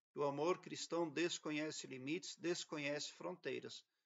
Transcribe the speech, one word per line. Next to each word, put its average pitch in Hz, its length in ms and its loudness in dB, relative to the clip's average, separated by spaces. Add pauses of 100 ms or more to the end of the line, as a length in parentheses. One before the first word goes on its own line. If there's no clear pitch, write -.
(140)
O 143 100 2
amor 147 340 4
cristão - 500 0
desconhece 156 800 0
limites, 135 500 -4
desconhece 151 760 0
fronteiras, 139 720 -6 (220)